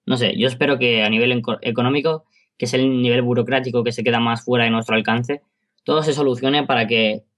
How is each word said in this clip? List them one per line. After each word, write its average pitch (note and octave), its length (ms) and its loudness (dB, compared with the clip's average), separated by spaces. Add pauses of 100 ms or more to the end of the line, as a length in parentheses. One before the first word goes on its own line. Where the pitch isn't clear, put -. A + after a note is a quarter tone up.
No C3 100 0
sé, A#2 220 0
yo A#2+ 80 2
espero C3+ 320 0
que A#2 240 2
a G#2+ 80 0
nivel A#2+ 220 2
enco-, A#2 300 -4
económico, C3+ 640 -2 (320)
que B2 100 -6
es A#2 80 -4
el C3 280 2
nivel B2 200 2
burocrático B2 600 0
que A#2 80 -2
se A2+ 140 -6
queda A#2 160 2
más A#2 240 -2
fuera A#2+ 200 2
de A#2 60 2
nuestro A2 240 0
alcance, A#2+ 480 0 (400)
todo D3+ 220 0
se D#3 80 2
solucione C3+ 520 0
para A#2 220 2
que A2 380 0 (140)